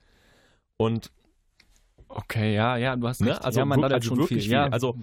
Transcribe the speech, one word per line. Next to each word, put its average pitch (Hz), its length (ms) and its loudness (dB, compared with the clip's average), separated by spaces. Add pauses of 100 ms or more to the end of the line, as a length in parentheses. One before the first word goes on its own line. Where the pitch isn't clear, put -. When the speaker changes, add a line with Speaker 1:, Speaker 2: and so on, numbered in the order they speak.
(760)
Speaker 1:
Und 113 340 -2 (1000)
Speaker 2:
Okay, 107 400 -2
ja, 117 220 2
ja, 127 220 -2
du 120 100 -2
hast 123 140 -4
Speaker 1:
ne, 107 100 2
Speaker 2:
recht. - 140 -4
Speaker 1:
also 131 160 0
Speaker 2:
Ja, 135 40 2
man 139 140 2
Speaker 1:
wir-, 143 40 4
Speaker 2:
daddelt 131 180 2
Speaker 1:
also 117 80 -4
Speaker 2:
schon 127 80 0
Speaker 1:
wirklich 127 260 0
Speaker 2:
viel, 104 60 -2
Speaker 1:
viel. - 20 0
Speaker 2:
ja. 139 160 4
Speaker 1:
Also 123 360 -2